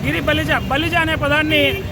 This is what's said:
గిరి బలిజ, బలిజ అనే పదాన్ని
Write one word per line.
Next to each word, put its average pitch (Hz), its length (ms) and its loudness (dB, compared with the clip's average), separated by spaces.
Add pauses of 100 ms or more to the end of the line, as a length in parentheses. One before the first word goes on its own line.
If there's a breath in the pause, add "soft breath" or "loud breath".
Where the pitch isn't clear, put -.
గిరి 311 160 -2
బలిజ, 302 300 0
బలిజ 294 440 0
అనే 320 200 2
పదాన్ని 302 480 2 (280)